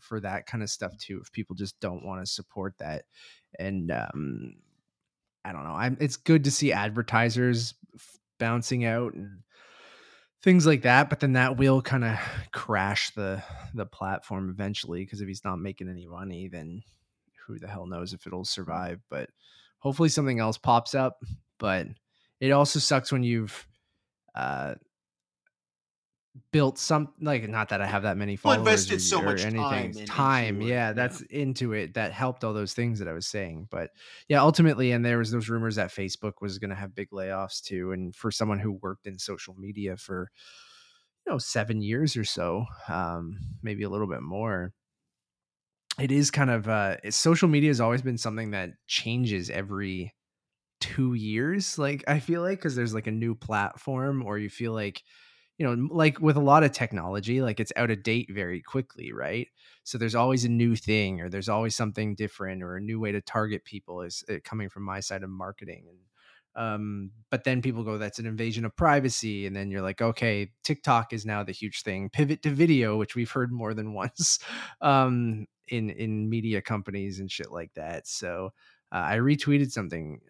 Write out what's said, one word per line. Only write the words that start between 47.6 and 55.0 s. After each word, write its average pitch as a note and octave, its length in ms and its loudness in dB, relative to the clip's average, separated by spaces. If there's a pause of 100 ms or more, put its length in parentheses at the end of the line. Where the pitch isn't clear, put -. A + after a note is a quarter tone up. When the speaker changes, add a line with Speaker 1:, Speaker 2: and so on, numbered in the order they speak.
Speaker 1:
has A#2+ 100 2
always A#2+ 220 2
been B2 160 -2
something A2 340 -4
that F#2 180 -4 (160)
changes A2+ 640 0
every F#2+ 640 -6 (640)
two B2+ 340 0
years. A#2+ 640 -2
Like, C#3+ 300 -2
I D3 120 2
feel E3+ 220 -2
like, F#3+ 180 -2
'cause C#3 160 -2
there's, A#2+ 180 0
like, A2 140 -4
a A2 40 -2
new A2+ 220 -2
platform, B2+ 920 -2
or G#2 140 -4
you G#2 120 -4
feel A#2 240 -4
like G#2 300 -4 (560)